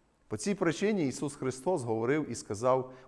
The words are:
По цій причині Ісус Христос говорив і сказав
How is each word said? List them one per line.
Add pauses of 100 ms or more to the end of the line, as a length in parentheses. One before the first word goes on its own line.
(280)
По
цій
причині
Ісус
Христос
говорив
і
сказав (160)